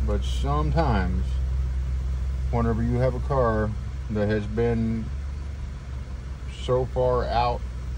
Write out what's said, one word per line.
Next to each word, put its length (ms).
But 160
sometimes, 1000
whenever 300
you 140
have 200
a 40
car 500
that 180
has 160
been 580
so 220
far 400
out 340